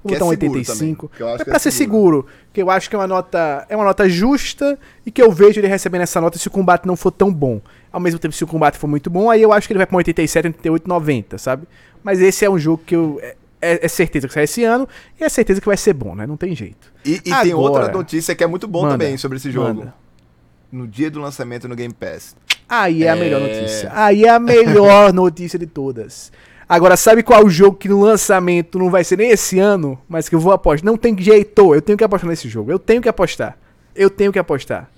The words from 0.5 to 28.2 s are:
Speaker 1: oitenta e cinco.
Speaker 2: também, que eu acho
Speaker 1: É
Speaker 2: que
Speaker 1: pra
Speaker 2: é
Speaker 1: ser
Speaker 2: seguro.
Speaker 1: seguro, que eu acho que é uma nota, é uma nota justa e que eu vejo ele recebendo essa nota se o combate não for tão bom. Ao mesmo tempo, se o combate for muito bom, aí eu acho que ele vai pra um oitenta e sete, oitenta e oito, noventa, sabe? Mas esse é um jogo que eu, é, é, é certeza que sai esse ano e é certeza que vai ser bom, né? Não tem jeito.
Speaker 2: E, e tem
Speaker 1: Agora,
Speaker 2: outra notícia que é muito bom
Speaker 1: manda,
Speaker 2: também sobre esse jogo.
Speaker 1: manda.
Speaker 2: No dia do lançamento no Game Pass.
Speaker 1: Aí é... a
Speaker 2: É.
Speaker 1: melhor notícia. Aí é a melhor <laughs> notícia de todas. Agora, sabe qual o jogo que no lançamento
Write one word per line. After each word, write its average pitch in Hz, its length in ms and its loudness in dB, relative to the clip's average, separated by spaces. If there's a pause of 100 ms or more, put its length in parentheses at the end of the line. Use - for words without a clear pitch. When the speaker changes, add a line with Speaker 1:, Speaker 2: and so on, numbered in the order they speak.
Speaker 1:
oitenta 123 140 -8
e 110 40 -8
cinco. 151 320 -8
Speaker 2:
também, - 80 -20
que - 80 -14
eu - 20 -8
acho 117 80 -6
Speaker 1:
É 123 40 -10
Speaker 2:
que - 80 -8
Speaker 1:
pra - 100 -4
Speaker 2:
é - 20 2
Speaker 1:
ser 294 140 -2
Speaker 2:
seguro. 208 460 2
Speaker 1:
seguro, 131 80 -6 (260)
que 202 100 -4
eu 180 80 -2
acho 185 180 -2
que - 60 -10
é 208 60 -4
uma 190 80 -4
nota, 170 600 -4
é 208 60 -8
uma 214 100 -2
nota 196 240 2
justa 269 680 -2 (260)
e 226 60 -12
que 240 100 -2
eu 226 120 6
vejo 202 260 4
ele 202 80 0
recebendo 185 360 -2
essa 175 180 -2
nota 170 180 -2
se - 80 -8
o 202 60 -8
combate 180 340 0
não 185 80 -2
for 180 160 -2
tão 196 240 0
bom. 127 260 -4 (300)
Ao 180 80 -10
mesmo 175 220 -4
tempo, 156 120 -6
se - 120 -6
o - 20 -10
combate 156 320 -2
for - 80 -8
muito 147 240 -4
bom, 190 180 -2
aí 220 140 4
eu 214 100 4
acho 208 140 0
que - 60 -6
ele 196 60 0
vai 185 80 2
pra 190 100 -4
um - 20 2
oitenta 165 240 -2
e 156 60 -2
sete, 165 180 -2
oitenta 165 220 -6
e - 20 -2
oito, 160 180 -4
noventa, 147 480 -4
sabe? 135 300 -8 (380)
Mas 196 160 -2
esse 185 240 2
é 202 60 2
um 196 60 0
jogo 160 300 -2
que 175 80 -4
eu, 156 260 -2
é, 123 140 -20 (260)
é, 170 260 -2
é - 20 -2
certeza 156 400 -4
que - 60 -14
sai 151 100 0
esse 233 180 -4
ano 240 260 0 (320)
e 320 40 -6
é 302 40 0
certeza 202 320 0
que - 60 -8
vai 202 100 0
ser 196 180 0
bom, 104 200 -10
né? 107 140 -12
Não 151 80 -10
tem 180 180 -8
jeito. - 380 -16 (120)
Speaker 2:
E, 151 100 -2
e 196 60 -8
tem - 120 -8
Speaker 1:
Agora, 214 240 0
Speaker 2:
outra - 360 0
notícia 165 440 -6
que 175 80 0
é - 20 0
muito 175 220 -6
bom 170 140 -4
Speaker 1:
manda, 147 120 0
Speaker 2:
também 135 220 -4
sobre 131 220 -8
esse 135 120 -8
jogo. 113 300 -4
Speaker 1:
manda. 120 140 -18 (760)
Speaker 2:
No 127 160 -12
dia 123 240 -6
do 151 100 -14
lançamento 123 460 -12
no 123 80 -12
Game 120 180 -12
Pass. 87 440 -16 (320)
Speaker 1:
Aí 185 340 -2
é... 165 80 2
a 165 60 0
Speaker 2:
É. - 20 -4
Speaker 1:
melhor 156 220 -2
notícia. 107 520 -6
Aí 208 320 2
é 233 40 8
a 233 100 6
melhor 208 720 6
<laughs> 180 40 0
notícia 180 440 -2
de 170 80 -8
todas. 135 640 -12 (400)
Agora, 175 280 6
sabe 226 240 4
qual 226 240 8
o - 20 6
jogo 190 300 4
que 196 100 -10
no 202 140 2
lançamento 185 760 0